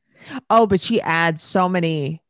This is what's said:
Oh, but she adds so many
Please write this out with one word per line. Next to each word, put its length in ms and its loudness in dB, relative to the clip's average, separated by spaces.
Oh, 160 6
but 140 2
she 200 -2
adds 420 0
so 260 0
many 600 -2